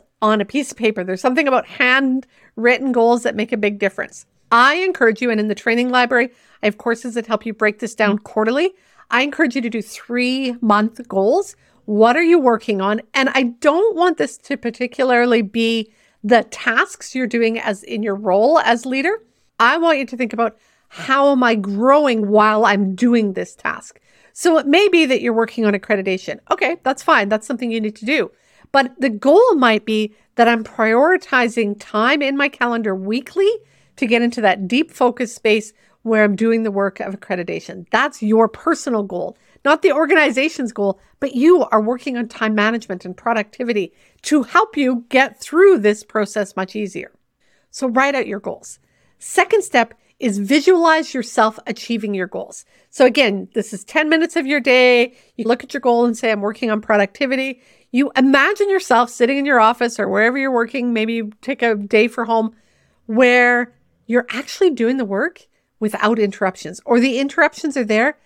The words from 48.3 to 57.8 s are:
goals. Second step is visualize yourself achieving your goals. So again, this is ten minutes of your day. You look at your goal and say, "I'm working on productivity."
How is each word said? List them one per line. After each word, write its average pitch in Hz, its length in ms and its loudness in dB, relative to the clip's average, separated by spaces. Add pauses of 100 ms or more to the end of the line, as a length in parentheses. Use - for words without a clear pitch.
goals. - 400 -14 (400)
Second - 460 0
step 233 280 0 (280)
is 208 180 -2
visualize 320 760 2
yourself 233 540 -2
achieving 220 480 -6
your 185 140 -6
goals. - 360 -12 (260)
So - 140 2
again, 226 500 0
this 214 200 -6
is 190 100 -14
ten 311 240 -2
minutes 320 280 0
of 302 100 -2
your 285 140 0
day. 247 560 2 (200)
You 233 80 -8
look 240 200 -2
at - 100 -12
your 277 60 -8
goal 240 260 2
and 226 100 -2
say, 226 140 -2
"I'm 214 100 -2
working 220 300 -4
on 214 100 -2
productivity." 254 800 -2 (300)